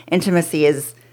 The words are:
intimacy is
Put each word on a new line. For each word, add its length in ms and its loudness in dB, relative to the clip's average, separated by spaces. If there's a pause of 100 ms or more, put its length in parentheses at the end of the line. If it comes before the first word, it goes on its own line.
(120)
intimacy 540 0
is 280 0 (200)